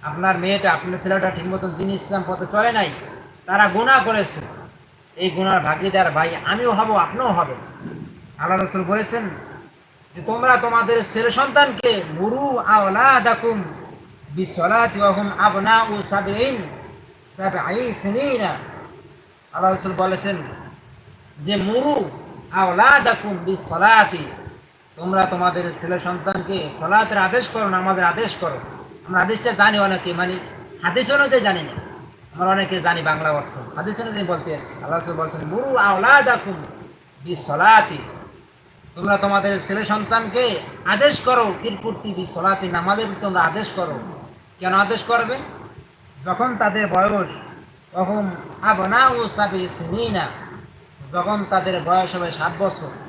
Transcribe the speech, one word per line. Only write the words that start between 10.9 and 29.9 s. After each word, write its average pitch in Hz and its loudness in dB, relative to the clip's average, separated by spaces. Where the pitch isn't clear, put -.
ছেলে 226 2
সন্তানকে 247 2
মুরু 247 -2
আওলাদাকুম 226 4
বিসসালাতি 185 2
ওয়া 202 6
হুম 202 0
আবনাউ 208 2
সাবঈন, 202 0
সাবঈ 190 -4
সিনিনা। 214 0
আল্লাহ 185 2
রসুল 190 0
বলেছেন 190 0
যে 175 -2
মুরু 208 0
আওলাদাকুম 202 4
বিসসালাতি, 180 4
তোমরা 185 2
তোমাদের 180 -2
ছেলে 175 -2
সন্তানকে 180 -4
সালাতের 202 2
আদেশ 190 2
করো, 214 -2
নামাজের 185 0
আদেশ 196 0
করো। 151 -4
আমরা 185 0
আদেশটা 220 0
জানি 208 4
অনেকে, 190 0